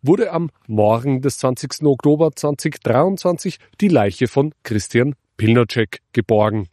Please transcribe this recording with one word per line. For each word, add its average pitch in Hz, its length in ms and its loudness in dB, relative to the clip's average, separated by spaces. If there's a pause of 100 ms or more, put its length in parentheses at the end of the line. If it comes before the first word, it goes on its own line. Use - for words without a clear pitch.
wurde 190 300 2
am 165 180 -4 (160)
Morgen 117 560 0
des 135 160 -2
zwanzigsten 131 480 -4
Oktober 151 460 2
zweitausenddreiundzwanzig 165 1300 -2 (200)
die 202 100 2
Leiche 113 380 2
von 147 360 -2
Christian 120 500 -2 (240)
Pilnacek 113 640 0 (120)
geborgen. 107 600 0